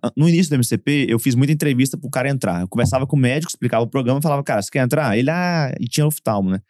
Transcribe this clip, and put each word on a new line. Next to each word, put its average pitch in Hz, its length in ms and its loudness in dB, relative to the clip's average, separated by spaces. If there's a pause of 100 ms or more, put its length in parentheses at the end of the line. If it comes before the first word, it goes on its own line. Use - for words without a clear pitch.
(160)
no 151 100 4
início 170 220 4
do 147 60 -2
M 127 100 4
C 143 140 0
P, 143 320 0
eu 113 80 2
fiz 123 160 0
muita 135 180 4
entrevista 135 460 0
pro - 100 -12
cara 139 220 -2
entrar. 95 320 -2
Eu 90 60 -4
conversava 120 380 0
com 147 100 0
o 139 40 4
médico, 135 300 0
explicava 117 340 -2
o - 20 -4
programa, 135 360 0
falava, 143 200 0
"Cara, 127 200 -2
você - 80 -10
quer 139 120 -2
entrar?" 123 360 0
Ele, 127 100 2
"Ah", 170 500 0
e - 80 -6
tinha 147 200 0
oftalmo, 104 460 -2
né? 95 180 -2